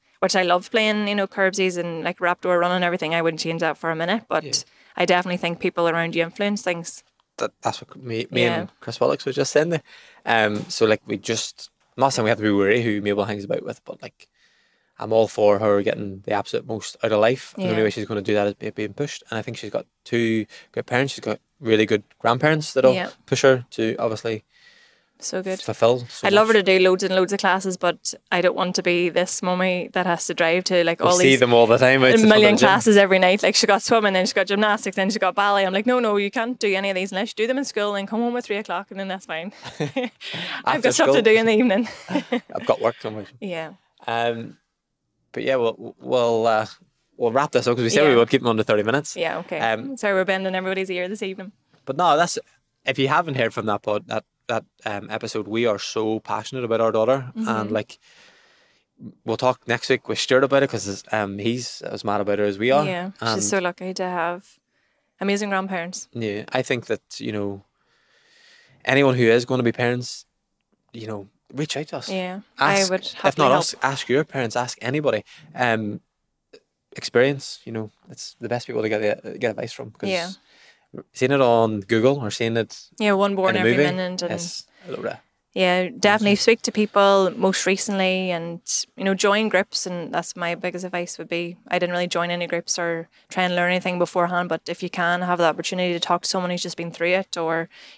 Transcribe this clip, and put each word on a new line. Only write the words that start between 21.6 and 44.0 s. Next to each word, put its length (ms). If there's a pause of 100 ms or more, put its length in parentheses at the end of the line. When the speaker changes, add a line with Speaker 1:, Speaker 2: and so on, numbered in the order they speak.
Speaker 2:
really 260
good 160 (160)
grandparents 540
that'll 220
Speaker 1:
Yeah. 160 (160)
Speaker 2:
push 160
her 280
to 300
obviously 420 (800)
Speaker 1:
So 220
good. 180
Speaker 2:
fulfill 480
so 180
Speaker 1:
I'd 60
love 160
her 60
Speaker 2:
much. 100
Speaker 1:
to 140
do 60
loads 200
and 100
loads 180
of 80
classes, 360
but 360 (200)
I 80
don't 140
want 220
to 80
be 240
this 340
mummy 500
that 140
has 220
to 60
drive 300
to, 200
like, 160
Speaker 2:
We 60
Speaker 1:
all 100
Speaker 2:
see 140
Speaker 1:
these 100
Speaker 2:
them 140
all 140
the 100
time. 260
It's 100
Speaker 1:
a 40
Speaker 2:
just 100
Speaker 1:
million 220
Speaker 2:
from 60
the 40
gym. 80
Speaker 1:
classes 280
every 240
night. 220
Like, 140
she 120
got 140
swimming, 320
then 120
she 80
got 140
gymnastics, 480
then 140
she 100
got 160
ballet. 300
I'm 60
like, 140
"No, 140
no, 160
you 140
can't 280
do 160
any 160
of 60
these 160
unless 180
you 60
do 120
them 100
in 60
school 300
and 40
then 100
come 120
home 160
at 80
three 140
o'clock 340
and 60
then 100
that's 180
fine." 260 (140)
<laughs> 140
I've 300 (540)
Speaker 2:
After 180
Speaker 1:
got 120
stuff 140
to 60
Speaker 2:
school. 80
Speaker 1:
do 120
in 120
the 60
evening. 360 (100)
<laughs> 100
Speaker 2:
I've 580
got 140
work 200
somewhere. 260 (140)
Speaker 1:
Yeah. 320 (340)